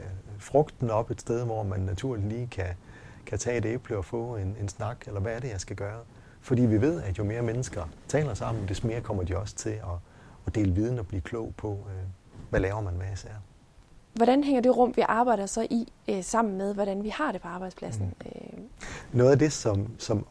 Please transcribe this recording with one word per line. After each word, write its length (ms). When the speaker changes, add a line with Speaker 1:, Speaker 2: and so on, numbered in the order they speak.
Speaker 1:
frugten 500
op 220
et 100
sted, 220
hvor 200
man 160
naturligt 480
lige 200
kan, 180
kan 140
tage 180
et 80
æble 320
og 80
få 300
en, 260
en 80
snak? 380
Eller 120
hvad 140
er 60
det, 100
jeg 120
skal 140
gøre? 240
Fordi 200
vi 200
ved, 200
at 160
jo 60
mere 180
mennesker 480
taler 260
sammen, 340
des 160
mere 180
kommer 220
de 140
også 180
til 140
at, 280
at 80
dele 180
viden 260
og 80
blive 140
klog 360
på, 120
øh, 340
hvad 100
laver 220
man 120
hver 200
især. 160
Speaker 2:
Hvordan 300
hænger 180
det 160
rum, 180
vi 120
arbejder 380
så 240
i, 220
øh, 160
sammen 340
med, 160
hvordan 300
vi 60
har 220
det 100
på 60
arbejdspladsen? 580
Speaker 1:
Mm. 60
Speaker 2:
Øh. 340
Speaker 1:
Noget 180
af 80
det, 140
som, 340
som 320